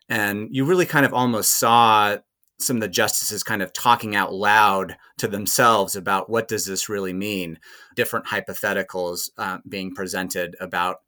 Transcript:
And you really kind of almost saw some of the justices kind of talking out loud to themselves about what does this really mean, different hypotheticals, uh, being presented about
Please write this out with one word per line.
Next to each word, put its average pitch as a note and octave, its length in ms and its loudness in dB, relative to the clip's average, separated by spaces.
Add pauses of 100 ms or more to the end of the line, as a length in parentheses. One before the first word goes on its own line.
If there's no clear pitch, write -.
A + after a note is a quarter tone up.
And G#2 420 -2
you C3 140 0
really F3 220 2
kind C#3+ 180 2
of B2 80 2
almost A#2+ 460 0
saw A2 580 6 (420)
some C3 180 -2
of A2 60 -2
the G#2 60 -2
justices G#2 540 -2
kind G#2+ 180 -4
of F#2 120 -6
talking A2+ 420 0
out F#2+ 180 0
loud G2 640 4 (220)
to A2+ 100 -2
themselves G2+ 680 2
about F#2+ 340 -4
what A2+ 180 -2
does G2+ 160 -4
this F#2+ 240 -6
really G2 240 -4
mean, F#2 460 -6 (380)
different G2 300 -2
hypotheticals, F#2+ 1080 -4
uh, F#2+ 220 -6 (100)
being F#2+ 260 -8
presented F#2 640 -6
about F#2 480 -4